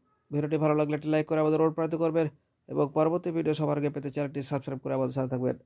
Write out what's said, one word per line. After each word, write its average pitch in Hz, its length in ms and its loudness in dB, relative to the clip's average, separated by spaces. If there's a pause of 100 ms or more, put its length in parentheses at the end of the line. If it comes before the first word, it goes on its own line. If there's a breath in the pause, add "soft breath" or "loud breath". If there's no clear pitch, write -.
(320)
ভিডিওটি 147 260 -2
ভালো 151 180 4
লাগলে 151 200 2
একটি 147 180 -6
লাইক 156 140 2
করে 156 160 0
আমাদের 156 200 4
অনুপ্রাণিত 160 320 0
করবেন 160 320 0 (420)
এবং 147 240 0
পরবর্তী 170 380 2
ভিডিও 160 220 0
সবার 147 260 0
আগে 143 100 0
পেতে 143 220 -6
চ্যানেলটি 143 300 -4
সাবস্ক্রাইব 135 400 -6
করে 135 120 -4
আমাদের 131 240 -2
সাথে 131 160 -2
থাকবেন। 127 220 -2 (100)